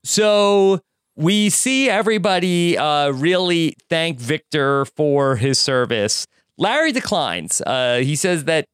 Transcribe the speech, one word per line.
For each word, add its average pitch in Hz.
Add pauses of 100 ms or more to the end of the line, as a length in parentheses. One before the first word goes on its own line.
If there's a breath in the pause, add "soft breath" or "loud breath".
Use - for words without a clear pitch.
so 202 (340)
we 208
see 262
everybody, 185
uh, 143
really 170 (120)
thank 165
Victor 139
for 139
his 127
service. 120 (320)
Larry 285
declines. 131
Uh, 123
he 143
says 170
that, 160